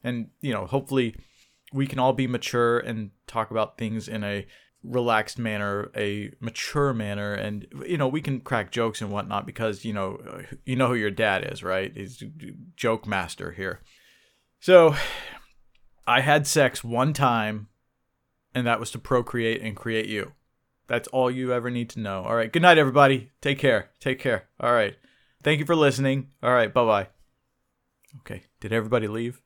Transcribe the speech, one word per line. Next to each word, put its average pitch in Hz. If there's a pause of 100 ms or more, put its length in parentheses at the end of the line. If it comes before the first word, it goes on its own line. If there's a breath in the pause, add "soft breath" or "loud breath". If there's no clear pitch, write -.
And, 120 (120)
you 139
know, 98
hopefully 131 (560 soft breath)
we 139
can 135
all 131
be 131
mature 120
and 110 (140)
talk 113
about 110
things 110
in 107
a 101 (360 soft breath)
relaxed 120
manner, 104
a 104
mature 139
manner, 104
and, 104 (180)
you 175
know, 143
we 147
can 156
crack 107
jokes 113
and 101
whatnot 101
because, 110
you 110
know, 98 (100)
uh, - (220)
you 127
know 127
who 123
your 107
dad 98
is, -
right? 92
He's 98
a 107 (500)
joke 113
master 95
here. 95 (800 soft breath)
So, 165 (1080 loud breath)
I 120
had 147
sex 139
one 123
time, 113 (840)
and 123
that 117
was 113
to -
procreate 117
and 107
create 110
you. 104 (600)
That's 117
all 127
you 127
ever 123
need 120
to -
know. 98
All 113
right. 117
Good 170
night, 170
everybody. 135 (100)
Take 139
care. 113 (100)
Take 131
care. 113 (100)
All 120
right. 107 (480 soft breath)
Thank 151
you 151
for 165
listening. 135 (140)
All 120
right. 113
Bye-bye. 110 (1120)
Okay. - (180)
Did 110
everybody 110
leave? 117